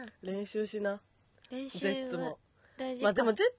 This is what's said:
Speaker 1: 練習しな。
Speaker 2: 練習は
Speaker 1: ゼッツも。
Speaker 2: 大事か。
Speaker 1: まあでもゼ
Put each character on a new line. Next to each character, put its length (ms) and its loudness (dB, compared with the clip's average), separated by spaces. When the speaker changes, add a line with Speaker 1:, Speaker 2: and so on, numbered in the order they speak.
Speaker 1:
練 240 -4
習 200 -2
し 160 -6
な。 200 -2
Speaker 2:
練 200 -8
習 180 -2
は 60 2
Speaker 1:
ゼ 80 -2
ッ 80 -6
ツ 80 -4
も。 220 -4
Speaker 2:
大 180 -4
事 60 -6
か。 40 0
Speaker 1:
ま 40 6
あ 40 6
で 100 4
も 100 6
ゼ 100 2